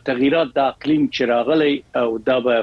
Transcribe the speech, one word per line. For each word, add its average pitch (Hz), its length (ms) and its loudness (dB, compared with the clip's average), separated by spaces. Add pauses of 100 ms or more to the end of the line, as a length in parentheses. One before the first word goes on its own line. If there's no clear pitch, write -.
(100)
تغییرات 139 480 0
د - 20 0 (140)
اقلیم 147 340 0
چې - 140 -4 (100)
راغلی 143 420 0 (280)
او 120 60 0 (220)
دا 127 160 2
به 123 160 2